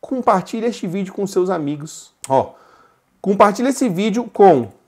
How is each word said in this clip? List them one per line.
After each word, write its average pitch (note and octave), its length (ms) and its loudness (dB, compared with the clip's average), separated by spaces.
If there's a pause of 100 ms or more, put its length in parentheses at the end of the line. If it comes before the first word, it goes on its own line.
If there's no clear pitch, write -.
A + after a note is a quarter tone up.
compartilhe A3+ 640 -2
este A3+ 200 -6
vídeo F#3+ 260 -6
com G3+ 140 -4
seus F#3 240 0
amigos. D3+ 640 -6 (140)
Ó, C3 260 0 (680)
compartilhe G#3 480 2
esse C4 200 0
vídeo G#3 440 -2
com D3 380 4 (180)